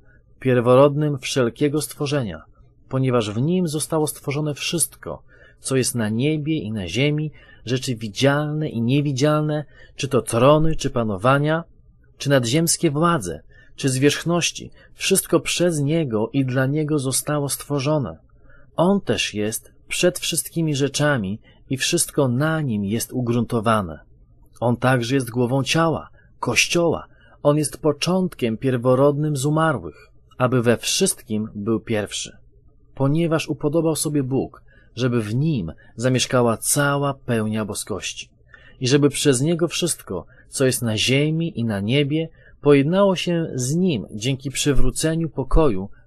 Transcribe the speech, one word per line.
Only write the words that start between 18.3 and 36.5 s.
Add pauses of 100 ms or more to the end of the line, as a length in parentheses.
On
też
jest (160)
przed
wszystkimi
rzeczami (300)
i
wszystko
na
Nim
jest
ugruntowane. (600)
On
także
jest
głową
ciała, (300)
Kościoła. (360)
On
jest
początkiem
pierworodnym
z
umarłych, (300)
aby
we
wszystkim
był
pierwszy. (580)
Ponieważ
upodobał
sobie
Bóg, (320)
żeby
w
Nim (240)
zamieszkała